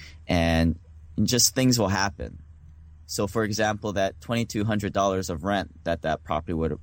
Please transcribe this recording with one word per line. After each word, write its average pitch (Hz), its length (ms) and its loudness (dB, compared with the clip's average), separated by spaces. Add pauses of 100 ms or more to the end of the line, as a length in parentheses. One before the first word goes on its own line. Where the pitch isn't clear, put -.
(260)
and 82 520 2 (440)
just 120 320 2
things 127 240 4
will 101 100 4
happen. 98 500 0 (680)
So, 107 200 -2
for 113 180 0
example, 107 480 0
that 95 300 0
twenty-two 117 420 -2
hundred 104 300 0
dollars 98 340 2
of 80 160 -6
rent 95 400 -2
that 85 180 -2
that 78 220 -2
property 78 300 -2
would, 80 280 -2